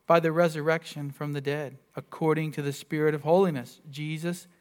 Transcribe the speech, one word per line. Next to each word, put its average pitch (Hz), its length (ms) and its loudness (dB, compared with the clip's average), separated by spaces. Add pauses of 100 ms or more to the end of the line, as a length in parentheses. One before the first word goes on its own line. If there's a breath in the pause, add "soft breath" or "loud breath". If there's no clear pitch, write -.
by 170 120 6
the 165 120 2
resurrection 156 800 0
from 147 220 -6
the 143 80 -4
dead, 143 360 -6 (180)
according 156 580 -2
to 147 100 -4
the 139 100 -4
Spirit 151 400 0
of 147 80 -4
holiness, 156 640 2
Jesus 156 600 -6 (140)